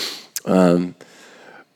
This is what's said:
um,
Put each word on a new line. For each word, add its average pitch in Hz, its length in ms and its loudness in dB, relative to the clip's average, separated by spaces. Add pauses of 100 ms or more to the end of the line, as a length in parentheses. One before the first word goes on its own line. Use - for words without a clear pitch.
(460)
um, 90 480 2 (800)